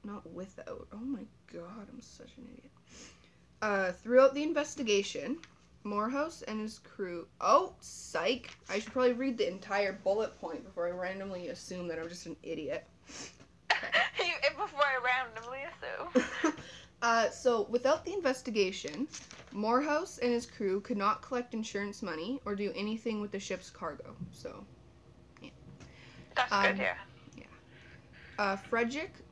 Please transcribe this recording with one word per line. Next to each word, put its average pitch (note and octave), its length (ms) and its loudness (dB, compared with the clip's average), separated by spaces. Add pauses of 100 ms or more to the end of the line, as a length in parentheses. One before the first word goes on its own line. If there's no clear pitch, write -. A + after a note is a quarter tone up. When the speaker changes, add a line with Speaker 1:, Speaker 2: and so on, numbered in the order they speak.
Speaker 1:
not G3+ 260 -12
without. - 600 -12
Oh G3+ 60 -10
my B3 260 -6 (280)
god, F#3+ 400 -14
I'm - 80 -16
such - 360 -20
an - 160 -18
idiot. - 180 -20 (920)
Uh, G3 300 2
throughout B3+ 440 8
the C#4+ 100 0
investigation, A3 920 2 (440)
Morehouse B3 600 -2
and G#3+ 180 -6
his A3 180 -6
crew, F3 480 -8 (140)
oh, C#4+ 400 6
psych! - 760 -2 (140)
I G3 80 0
should A3 140 -6
probably B3 220 4
read B3+ 220 0
the G#3+ 120 2
entire G3 440 0 (120)
bullet G#3+ 360 2
point D#3+ 240 -8
before F3 220 -4
I F3 60 0
randomly F#3 560 -6
assume F3 400 -8
that D#3+ 100 -4
I'm E3 100 -6
just F3 180 -12
an E3 160 -8
idiot. D#3+ 440 -6 (220)
Speaker 2:
<laughs> - 220 -14 (880)
You, F4 140 2 (240)
before E4 260 -2
I C4+ 220 6
randomly B3 600 -2
assume. - 960 0
Speaker 1:
<laughs> - 40 -12 (400)
Uh, A3+ 260 6
so, A#3 400 2
without C4 380 4
the E4 80 -2
investigation, G#3+ 920 2 (460)
Morehouse C#4+ 680 2
and A#3+ 140 2
his A#3 140 0
crew G3 340 0
could A3 160 -4
not G3+ 240 2
collect B3 320 -4
insurance G#3 500 -4
money F#3 440 -4
or G3+ 100 -2
do G3 180 -2
anything G#3+ 460 -2
with G#3 100 -4
the G3 80 -6
ship's F#3+ 300 -6
cargo. - 480 -10 (160)
So, - 320 -12 (800)
yeah. - 80 -14 (840)
Speaker 2:
That's B3 180 2
Speaker 1:
Um, G3 160 4
Speaker 2:
good, G3 100 2
yeah. - 160 0 (420)
Speaker 1:
yeah. - 80 -16 (960)
Uh, G3 180 2
Frederick B3 560 -2 (200)